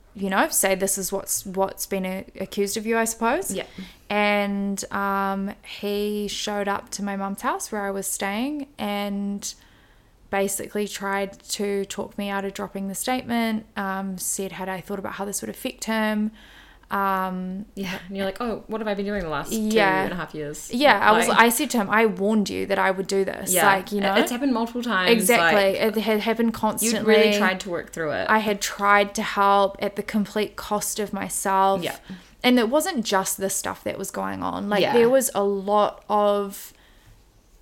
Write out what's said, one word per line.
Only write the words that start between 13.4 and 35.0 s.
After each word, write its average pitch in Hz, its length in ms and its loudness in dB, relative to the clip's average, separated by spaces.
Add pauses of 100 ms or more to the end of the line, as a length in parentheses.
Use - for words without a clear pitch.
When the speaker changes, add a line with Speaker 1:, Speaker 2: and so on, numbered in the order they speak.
Speaker 1:
um, 190 420 -4
said, 190 340 -6
had 185 160 -8
I 185 120 -6
thought 196 180 -8
about 202 160 -8
how 196 100 -6
this 202 160 -6
would 214 80 -8
affect - 360 -8
him. 214 460 2 (600)
Um, 190 840 -2
Speaker 2:
Yeah, 190 320 -8
and 196 100 -10
you're 196 100 -2
like, 196 140 -4
"Oh, 233 280 -4
what 214 120 -4
have 220 80 -6
I 202 60 0
been 196 120 -2
doing 202 160 -2
the 165 60 -4
last 151 240 -4
Speaker 1:
Yeah. 214 500 4
Speaker 2:
two - 20 0
and 185 80 -2
a 180 40 -6
half 156 180 -8
years?" 151 380 -8
Speaker 1:
Yeah, 240 280 6
I 214 160 6
was, 226 120 2
Speaker 2:
Like - 100 2
Speaker 1:
I 233 100 8
said 247 220 0
to 247 80 0
him, 202 120 0
"I 220 160 6
warned 196 420 0
you 190 180 -4
that 196 120 0
I 190 140 2
would 190 160 -6
do 196 160 2
this." - 280 -4
Speaker 2:
Yeah. 180 140 4
Speaker 1:
Like, 196 260 4
you 208 60 0
Speaker 2:
It, 196 40 0
Speaker 1:
know? 196 120 2
Speaker 2:
it's 294 160 4
happened 254 220 0
multiple 226 300 -2
times, 190 300 2
Speaker 1:
Exactly. 208 500 6
Speaker 2:
like, 196 140 4
Speaker 1:
It 220 260 0
had 214 180 2
happened 226 280 0
Speaker 2:
you'd 226 60 0
Speaker 1:
constantly. 214 600 2
Speaker 2:
really 214 240 6
tried 185 220 2
to 190 100 -10
work - 220 -6
through 160 200 -2
it. 92 160 -2
Speaker 1:
I 214 100 4
had 208 220 0
tried 202 560 2
to 220 60 -2
help 202 580 4
at 202 160 -2
the 208 60 -2
complete 208 540 -2
cost - 440 -4
of 202 120 -4
myself. 196 680 2
Speaker 2:
Yeah. - 140 -4 (480)
Speaker 1:
And 247 140 6
it 233 100 4
wasn't 302 360 2
just 190 340 0
the 190 120 -2
stuff - 340 -6
that - 140 -4
was 98 140 -8
going 95 320 -6
on. 92 240 -4
Like, 208 140 2
Speaker 2:
Yeah. - 100 2
Speaker 1:
there 233 160 8